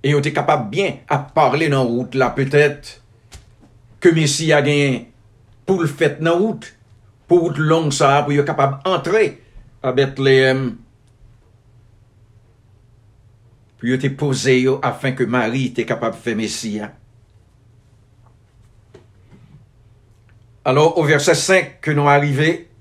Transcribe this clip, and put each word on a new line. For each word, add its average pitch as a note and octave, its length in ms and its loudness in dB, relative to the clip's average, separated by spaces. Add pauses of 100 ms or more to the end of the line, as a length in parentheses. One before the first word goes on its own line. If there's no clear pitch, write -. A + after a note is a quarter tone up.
Et C#3+ 140 0
on C#3+ 40 2
était C#3+ 140 -4
capable C#3+ 360 0
bien E3+ 280 -4 (100)
à C#3 120 -2
parler D#3 500 0
dans C3+ 140 2
la A#2 60 0
route A#2+ 260 -4
là, B2+ 160 0
peut-être. C#3+ 720 0 (960)
Que F3+ 100 6
Messie D#3 440 0
a D3 80 4
gagné C#3+ 500 -2 (540)
pour F#3 160 0
le D#3+ 60 0
fait C#3+ 320 -2
dans E3 120 0
la E3+ 60 2
route. - 360 -4 (540)
Pour F3 140 4
route D3+ 160 -4
longue, D#3 340 0
ça, C#3+ 320 2
pour C#3+ 80 -4
être C#3+ 140 2
capable C#3 380 -2
d'entrer F#3 600 -2 (400)
à C3 80 -2
Bethléem. C3 840 2 (3000)
Puis A#2+ 100 -4
il B2 60 2
était C3+ 140 -2
posé C3+ 520 0
yo, C3 200 0
afin B2+ 300 -4
que C3 120 -4
Marie B2 420 -2
était A#2 200 -4
capable A2+ 300 -4
de - 60 -20
faire A2+ 140 -4
Messie. G#2+ 440 -6 (3750)
Alors, D3+ 340 2
au E3 60 2
verset D3 320 2
cinq - 460 0
que D#3 100 -4
nous C#3+ 160 2
arrivés C#3+ 600 0 (120)